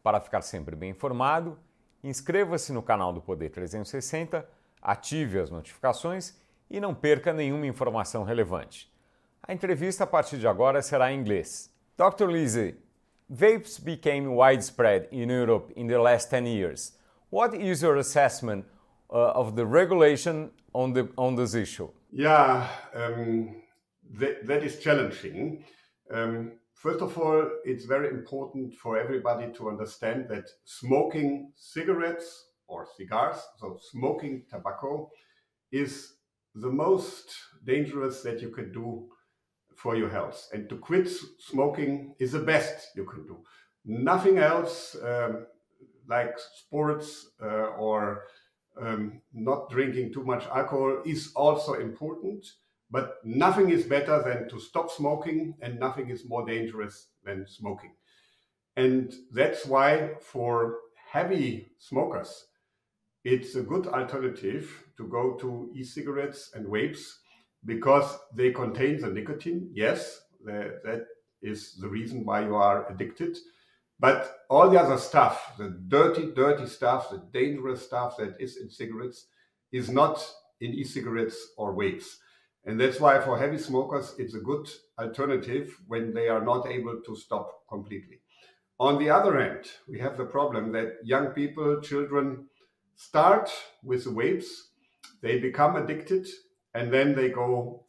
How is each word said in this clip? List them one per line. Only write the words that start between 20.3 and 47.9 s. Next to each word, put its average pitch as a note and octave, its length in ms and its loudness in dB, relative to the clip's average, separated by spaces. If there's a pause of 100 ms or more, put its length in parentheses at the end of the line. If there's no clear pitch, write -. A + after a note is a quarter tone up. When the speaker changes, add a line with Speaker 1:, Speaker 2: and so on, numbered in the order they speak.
Speaker 1:
on B2+ 180 0
the, B2+ 260 2
on B2+ 180 2
this A#2+ 180 0
issue? G2 360 -4 (220)
Speaker 2:
Yeah, C3 560 6 (260)
um, A2+ 640 -4 (600)
that, B2+ 320 -2
that D3 160 2
is C3+ 160 -6
challenging. C#3+ 840 -2 (480)
Um, A2+ 480 -6 (140)
first E3 260 -4
of - 180 -6
all, D#3 320 2 (140)
it's B2 220 -6
very C#3 240 0
important C3 640 -8
for A2+ 240 -4
everybody A#2+ 560 -2
to A2 160 -8
understand A2 580 -6
that G2+ 220 -8 (160)
smoking C#3+ 920 -2
cigarettes E3+ 920 -4 (200)
or - 180 -12 (120)
cigars, G#2+ 400 -2 (220)
so F#2 180 -12 (140)
smoking C3+ 580 -4
tobacco, C#3 600 -8 (640)
is - 440 -6 (400)
the A2+ 140 -6
most E3+ 640 0 (300)
dangerous C3+ 600 -2
that A#2 180 -6
you A#2 80 -10
can G2+ 240 -12
do A#2 340 -10 (640)
for A#2 220 -4
your G#2+ 140 0
health. F2+ 440 -6
And G#2 160 -10
to - 80 -10
quit F3+ 300 2
s-, - 180 -8 (140)
smoking C#3+ 800 -2
is B2+ 140 -2
the D#3 60 -2
best - 560 0
you F#2+ 100 -8
can D#2 200 -16
do. E2+ 120 -18 (480)
Nothing F3+ 520 4
else, E3 640 2
um, A#2 460 -4 (600)
like A#2 320 0
sports, - 920 -4 (100)
uh, G#2+ 260 -2 (120)
or, G#2+ 460 -2 (540)